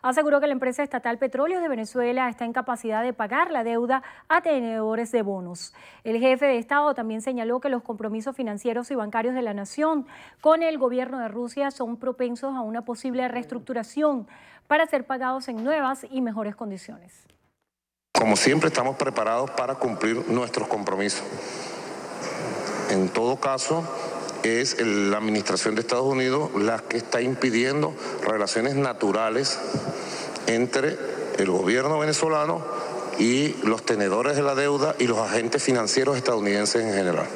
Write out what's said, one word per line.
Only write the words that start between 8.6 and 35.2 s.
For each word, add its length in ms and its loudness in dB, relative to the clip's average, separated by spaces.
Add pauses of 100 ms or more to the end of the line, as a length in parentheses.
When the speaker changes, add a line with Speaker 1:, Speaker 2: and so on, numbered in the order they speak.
Speaker 1:
y 40 -2
bancarios 380 -2
de 100 -2
la 100 -4
nación 520 -2 (360)
con 200 6
el 160 0
gobierno 420 -2
de 100 -4
Rusia 420 -4
son 240 -6
propensos 580 -4
a 60 -6
una 240 -6
posible 460 -4
reestructuración 1000 -2 (400)
para 200 4
ser 180 0
pagados 420 -4
en 160 -6
nuevas 480 0
y 80 -4
mejores 380 -4
condiciones. 560 -12 (1000)
Speaker 2:
Como 220 6
siempre, 320 4
estamos 300 0
preparados 540 0
para 240 -2
cumplir 520 -2
nuestros 400 0
compromisos. 560 -2 (1700)
En 180 4
todo 300 2
caso, 480 0 (560)
es 380 2
el, 320 2
la 60 2
administración 580 0
de 60 2
Estados 240 0
Unidos 500 2
la 240 2
que 160 -6
está 260 0
impidiendo 720 2 (320)
relaciones 500 0
naturales 840 2 (880)
entre 480 2 (420)
el 140 2
gobierno 480 2
venezolano 640 2 (560)
y 360 4 (120)
los 180 2
tenedores 540 2
de 40 2
la 140 2
deuda 420 2
y 100 4
los 120 4
agentes 420 0